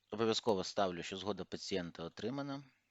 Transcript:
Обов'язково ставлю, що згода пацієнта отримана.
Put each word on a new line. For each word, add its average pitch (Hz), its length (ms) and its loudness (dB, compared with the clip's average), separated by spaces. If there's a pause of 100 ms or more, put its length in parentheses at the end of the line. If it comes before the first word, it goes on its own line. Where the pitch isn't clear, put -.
(160)
Обов'язково 110 480 4
ставлю, 90 400 0
що 98 140 -6
згода 92 280 -2
пацієнта 87 580 -4
отримана. 139 600 -4 (280)